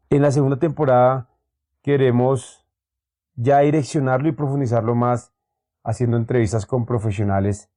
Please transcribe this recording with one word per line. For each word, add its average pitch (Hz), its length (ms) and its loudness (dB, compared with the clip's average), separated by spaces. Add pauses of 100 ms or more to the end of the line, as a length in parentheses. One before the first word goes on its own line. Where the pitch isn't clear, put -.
(100)
En 147 100 2
la 147 100 2
segunda 135 280 0
temporada 131 720 0 (520)
queremos 131 840 0 (680)
ya 139 260 2
direccionarlo 143 680 0
y 156 40 -2
profundizarlo 127 640 -2
más 120 380 -2 (500)
haciendo 117 360 -2
entrevistas 113 480 -2
con 120 180 -4
profesionales 104 920 -4